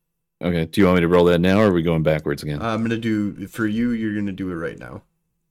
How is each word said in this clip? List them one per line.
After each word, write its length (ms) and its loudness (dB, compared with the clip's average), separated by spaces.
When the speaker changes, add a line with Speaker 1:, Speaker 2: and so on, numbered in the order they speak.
Speaker 1:
Okay, 240 -2
do 140 -2
you 60 6
want 100 6
me 60 4
to 60 2
roll 180 6
that 140 4
now, 200 4
or 80 6
are 40 4
we 100 2
going 200 0
backwards 400 -2
again? 180 -8
Speaker 2:
I'm 220 -4
gonna 160 -2
do, 480 -4
for 200 -6
you, 260 -2
you're 220 -4
gonna 180 -4
do 180 -8
it 60 -6
right 220 -8
now. 240 -16